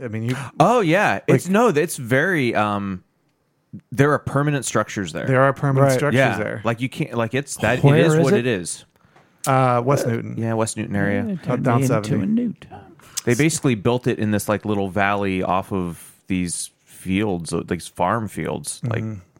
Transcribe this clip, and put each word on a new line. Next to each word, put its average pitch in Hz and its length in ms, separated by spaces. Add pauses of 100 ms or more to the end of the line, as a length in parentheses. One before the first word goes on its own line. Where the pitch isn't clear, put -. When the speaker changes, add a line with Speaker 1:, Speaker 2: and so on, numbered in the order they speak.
Speaker 1:
I 120 40
mean, 110 160
you 127 120 (240)
Speaker 2:
Oh, 226 200
yeah. 160 460
It's, 135 200
Speaker 1:
like 180 60
Speaker 2:
no, 233 160
it's 165 280
very, 135 580
um, 101 480 (880)
there 139 220
are 131 60
permanent 143 480
structures 104 460
there. - 140
Speaker 1:
There 131 160
are 139 100
permanent 135 380
Speaker 3:
Right. 131 80
Speaker 1:
structures 143 200
Speaker 2:
Yeah. 113 200
Speaker 1:
there. 107 260
Speaker 2:
Like, 113 160
you 127 80
can't, 127 260
like, 117 200
it's, 139 220
that, 117 260
Speaker 4:
Where 143 140
Speaker 2:
it 170 100
is 156 80
Speaker 4:
is 160 80
Speaker 2:
what - 120
Speaker 4:
it? 156 60
Speaker 2:
it 120 60
is. 92 380 (600)
Speaker 1:
Uh, 127 380
West 139 220
Newton. 117 300
Speaker 2:
Yeah, 113 180
West 110 220
Newton 101 180
area. 101 320
Speaker 4:
Yeah, 202 160
turn 123 200
Speaker 1:
Down 120 160
Speaker 4:
me 135 80
into 123 80 (140)
Speaker 1:
seventy. 107 140
Speaker 4:
a 95 40
new 220 340
town. - 200 (440)
Speaker 2:
They 120 100
basically 143 400
built 120 320
it 117 120
in 107 120
this, 104 180
like, 104 160
little 101 240
valley 98 540
off 92 300
of 87 400 (160)
these 90 420 (140)
fields, 92 680
uh, 85 140
these 87 220
farm 101 400
fields. - 560
Like, 113 180
Speaker 1:
Mm-hmm. 107 180 (200)